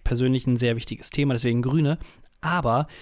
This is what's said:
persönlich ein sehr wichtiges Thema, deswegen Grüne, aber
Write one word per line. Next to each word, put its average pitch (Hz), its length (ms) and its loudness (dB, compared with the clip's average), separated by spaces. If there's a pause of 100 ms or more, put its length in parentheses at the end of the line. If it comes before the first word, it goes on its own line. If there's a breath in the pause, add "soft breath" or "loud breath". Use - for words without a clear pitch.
persönlich 127 420 2
ein 123 120 2
sehr 117 180 0
wichtiges - 340 -8
Thema, 139 260 0
deswegen 120 260 0
Grüne, 147 380 0 (420 loud breath)
aber 147 460 0 (140 loud breath)